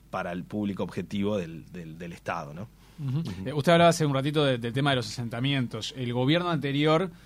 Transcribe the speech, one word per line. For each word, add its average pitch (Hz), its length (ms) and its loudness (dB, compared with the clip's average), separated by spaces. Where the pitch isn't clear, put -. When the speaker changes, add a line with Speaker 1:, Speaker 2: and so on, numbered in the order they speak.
Speaker 1:
para 90 220 -4
el 90 120 -6
público 101 400 -4
objetivo 98 520 -2
del, 82 360 -8
del, 82 260 -12
del 87 140 -12
Estado, 80 420 -8
¿no? 101 140 -12
Speaker 2:
Ujú. 131 140 -2
Speaker 1:
Ujú. 95 300 -6
Speaker 2:
Eh, 135 40 -6
usted 151 200 2
hablaba 170 180 8
hace 165 160 2
un 143 80 2
ratito 143 300 2
de, 131 140 4
del 117 140 -4
tema 139 180 2
de 135 60 4
los 110 120 -2
asentamientos. 120 880 -4
El 120 180 -4
gobierno 156 360 2
anterior, 156 600 2